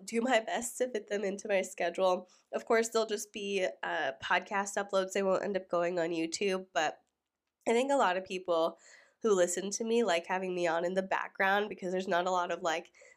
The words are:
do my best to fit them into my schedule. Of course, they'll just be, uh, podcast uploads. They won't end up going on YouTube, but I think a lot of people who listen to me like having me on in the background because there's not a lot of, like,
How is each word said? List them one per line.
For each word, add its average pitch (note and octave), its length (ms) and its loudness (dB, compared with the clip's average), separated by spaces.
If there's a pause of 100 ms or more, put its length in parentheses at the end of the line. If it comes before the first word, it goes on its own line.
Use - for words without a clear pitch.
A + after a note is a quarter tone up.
do A3+ 160 -2
my A#3+ 200 4
best A3+ 380 -4
to B3 120 0
fit G#3+ 180 -6
them G#3 160 -2
into G3+ 240 -4
my F#3+ 140 4
schedule. F#3 680 0 (240)
Of - 140 -4
course, A3+ 240 4
they'll A3 160 0
just A3 260 -6
be, G3+ 340 -2 (160)
uh, D#3+ 300 -2 (100)
podcast G3 540 0
uploads. F#3+ 360 0
They G3+ 100 0
won't F#3+ 200 2
end G3+ 140 -2
up F#3 140 -6
going F3 280 0
on E3 120 0
YouTube, F#3 640 -2
but D#3 240 0 (680)
I A#3+ 60 2
think B3+ 180 2
a C#4 60 4
lot F#3+ 220 4
of F#3+ 80 -8
people E3+ 500 0 (460)
who G#3+ 120 4
listen F3+ 360 2
to A3+ 140 -4
me A3+ 200 2
like E3+ 220 0
having F#3 280 -2
me F3 120 0
on E3+ 180 0
in F3+ 80 0
the F#3+ 100 0
background G3 680 0
because F#3 220 -6
there's F#3 160 -2
not F3 180 2
a F#3 40 0
lot F3+ 200 0
of, E3+ 120 -6
like, E3+ 280 -2 (260)